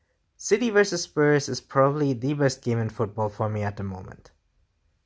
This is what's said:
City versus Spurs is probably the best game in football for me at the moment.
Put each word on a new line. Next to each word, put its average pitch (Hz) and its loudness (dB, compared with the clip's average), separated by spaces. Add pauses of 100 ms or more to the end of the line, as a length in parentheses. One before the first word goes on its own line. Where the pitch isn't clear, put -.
(380)
City 226 0
versus 202 2
Spurs 147 2
is 127 -6
probably 139 2
the 127 -4
best 143 0
game 117 0
in 110 -2
football 107 -4
for 107 -4
me 107 -4
at 101 -6
the 104 -8
moment. 95 -12 (760)